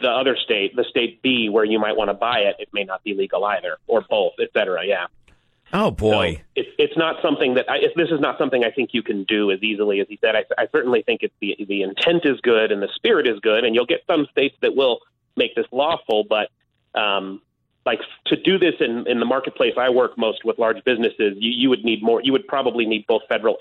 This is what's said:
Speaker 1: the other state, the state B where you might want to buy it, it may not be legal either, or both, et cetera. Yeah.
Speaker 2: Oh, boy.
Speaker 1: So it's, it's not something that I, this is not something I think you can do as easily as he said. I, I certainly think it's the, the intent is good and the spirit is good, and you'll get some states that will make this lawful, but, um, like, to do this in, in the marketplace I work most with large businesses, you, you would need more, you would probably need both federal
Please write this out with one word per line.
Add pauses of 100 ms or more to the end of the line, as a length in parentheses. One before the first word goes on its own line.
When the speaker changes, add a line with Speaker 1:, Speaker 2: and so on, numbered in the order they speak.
Speaker 1:
the
other
state,
the
state
B
where
you
might
want
to
buy
it,
it
may
not
be
legal
either, (100)
or
both,
et
cetera.
Yeah. (600)
Speaker 2:
Oh,
boy.
Speaker 1:
So (160)
it's, (100)
it's
not
something
that
I, (140)
this
is
not
something
I
think
you
can
do
as
easily
as
he
said.
I, (120)
I
certainly
think
it's
the, (120)
the
intent
is
good
and
the
spirit
is
good,
and
you'll
get
some
states
that
will (360)
make
this
lawful,
but, (500)
um, (440)
like, (260)
to
do
this
in,
in
the
marketplace
I
work
most
with
large
businesses,
you,
you
would
need
more,
you
would
probably
need
both
federal